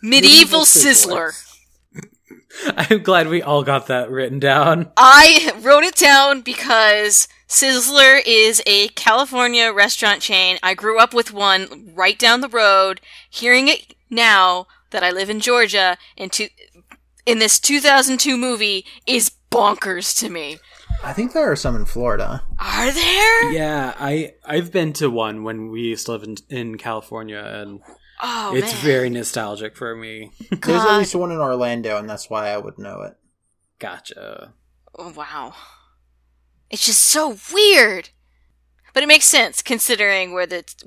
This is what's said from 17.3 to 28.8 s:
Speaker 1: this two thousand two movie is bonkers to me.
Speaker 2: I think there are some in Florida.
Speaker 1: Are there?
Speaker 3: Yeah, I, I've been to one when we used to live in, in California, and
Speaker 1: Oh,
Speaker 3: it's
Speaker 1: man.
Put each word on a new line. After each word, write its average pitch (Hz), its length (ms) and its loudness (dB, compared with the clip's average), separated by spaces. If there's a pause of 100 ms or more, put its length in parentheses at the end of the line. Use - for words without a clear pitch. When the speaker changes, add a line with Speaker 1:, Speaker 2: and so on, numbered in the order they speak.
Speaker 1:
this 220 220 2
two 285 180 0
thousand 269 400 2
two 262 180 -2
movie 220 480 -4 (220)
is 247 240 -2 (220)
bonkers 202 680 -2
to 233 100 -6
me. 160 300 -12 (440)
Speaker 2:
I - 100 -12
think 240 200 -6
there 302 180 -2
are 143 60 -2
some 131 200 -4
in - 100 0
Florida. 117 580 -4 (140)
Speaker 1:
Are 220 320 -4
there? 403 600 0
Speaker 3:
Yeah, 147 460 -4
I, 143 360 -6 (120)
I've 170 260 -4
been 160 220 -4
to 147 160 -2
one 110 320 -6
when 110 280 -10
we 113 120 -10
used 113 240 -8
to 117 60 -8
live 107 100 -10
in, 107 140 -14 (120)
in 117 300 -12
California, 110 680 -12
and 104 360 -16 (420)
Speaker 1:
Oh, 226 320 -8
Speaker 3:
it's 131 180 -4
Speaker 1:
man. - 100 -10